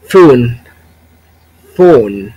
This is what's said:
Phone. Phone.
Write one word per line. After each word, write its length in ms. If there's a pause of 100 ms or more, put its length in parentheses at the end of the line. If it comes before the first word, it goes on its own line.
Phone. 400 (1300)
Phone. 580